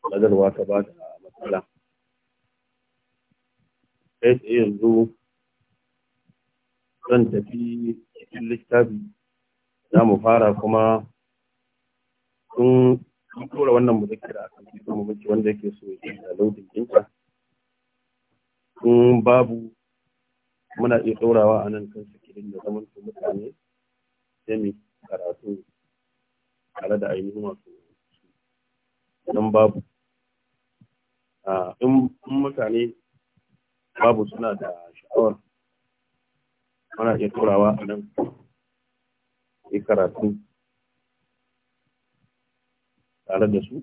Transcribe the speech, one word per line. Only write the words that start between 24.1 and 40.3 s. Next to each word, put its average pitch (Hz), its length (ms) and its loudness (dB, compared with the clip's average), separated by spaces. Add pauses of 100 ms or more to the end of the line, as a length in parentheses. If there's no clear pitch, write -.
sai 110 100 -4
mu 101 140 -4 (360)
karatu 95 540 -10 (1120)
tare 104 220 -4
da 101 100 -6
ainihin 98 340 -8
wato 101 280 -14 (1600)
idan 110 220 -2
babu. 107 300 4 (1700)
A, 92 300 -4
in, 127 340 2 (160)
in 131 100 -10
mutane 120 580 -4 (1040)
babu 110 320 2
suna 107 260 -6
da 101 140 -10 (220)
sha'awar, 110 480 -2 (1500)
muna 117 240 -2
iya 104 120 -4
ɗorawa 104 520 2
a 101 40 -12
nan 104 260 -10 (1600)
yi 104 140 -6
karatu 101 560 -2 (3000)